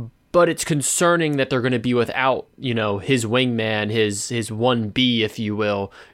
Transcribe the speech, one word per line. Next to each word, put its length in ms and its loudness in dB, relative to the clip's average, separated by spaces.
But 180 6
it's 160 -4
concerning 760 2
that 120 0
they're 120 0
gonna 160 2
be 160 0
without, 520 0
you 160 -4
know, 240 0
his 260 0
wingman, 680 0
his, 380 0
his 240 -4
one 380 0
B, 340 2
if 140 -4
you 180 -4
will, 360 -2